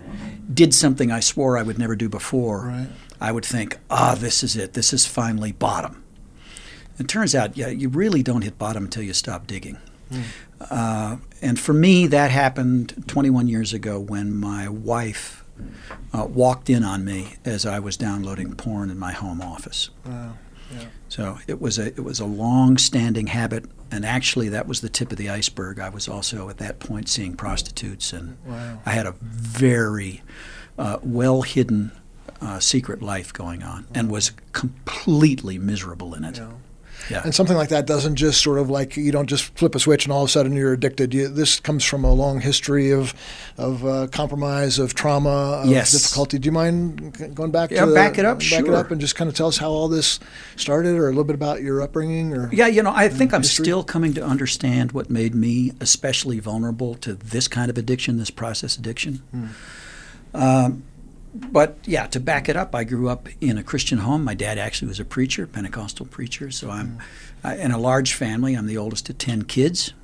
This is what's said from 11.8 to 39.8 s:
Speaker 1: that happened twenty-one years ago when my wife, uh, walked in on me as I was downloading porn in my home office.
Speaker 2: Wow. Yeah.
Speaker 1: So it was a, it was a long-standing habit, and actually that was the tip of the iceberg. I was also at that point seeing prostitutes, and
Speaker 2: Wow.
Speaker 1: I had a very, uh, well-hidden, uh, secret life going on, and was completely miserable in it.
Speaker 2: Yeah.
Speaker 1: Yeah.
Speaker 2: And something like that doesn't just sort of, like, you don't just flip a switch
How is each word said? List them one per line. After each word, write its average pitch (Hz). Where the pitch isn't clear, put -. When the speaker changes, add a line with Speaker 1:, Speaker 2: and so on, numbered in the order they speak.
Speaker 1:
that 143
happened 127
twenty-one 131
years 113
ago 104
when 101
my 101
wife, 110
uh, 113
walked 127
in 117
on 98
me 98
as 110
I 101
was 98
downloading 98
porn 101
in 92
my 90
home 92
office. 85
Speaker 2:
Wow. 120
Yeah. 120
Speaker 1:
So 95
it 135
was 110
a, 107
it -
was 131
a 107
long-standing 117
habit, 113
and 104
actually 120
that 104
was 123
the 113
tip -
of 101
the 101
iceberg. 98
I 95
was 101
also 101
at 98
that -
point 107
seeing 95
prostitutes, -
and 85
Speaker 2:
Wow. 117
Speaker 1:
I 113
had 110
a 92
very, 113
uh, 107
well-hidden, 120
uh, 98
secret -
life 101
going 87
on, 87
and 113
was 104
completely 131
miserable 90
in 78
it. 82
Speaker 2:
Yeah. 113
Speaker 1:
Yeah. 95
Speaker 2:
And 156
something 185
like 151
that 147
doesn't 147
just 147
sort 143
of, 135
like, 139
you 147
don't 143
just -
flip 170
a 139
switch 143